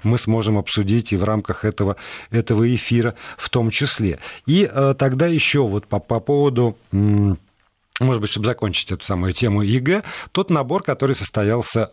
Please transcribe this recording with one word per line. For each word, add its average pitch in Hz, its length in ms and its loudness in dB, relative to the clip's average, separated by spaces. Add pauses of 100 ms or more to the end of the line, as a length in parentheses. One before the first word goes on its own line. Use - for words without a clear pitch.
мы 113 140 2
сможем 110 400 0
обсудить 104 540 0
и 101 40 2
в 90 80 0
рамках 107 400 -2
этого, 101 320 0 (340)
этого 113 440 2
эфира 117 400 0 (220)
в - 140 -10
том 117 200 2
числе. 107 480 -2 (280)
И, 175 260 4
э, 135 240 2
тогда 135 300 2
еще 147 400 2
вот 104 260 -2
по, 104 60 0
по 113 220 -2
поводу, 127 560 2 (160)
м, 101 460 4 (640)
может 123 220 2
быть, 104 80 -4
чтобы 104 160 -4
закончить 110 460 -2
эту 92 120 -8
самую 92 300 -2
тему 104 280 0
егэ, 131 400 0 (300)
тот 190 180 -2
набор, 151 320 0
который 135 320 0
состоялся 110 800 0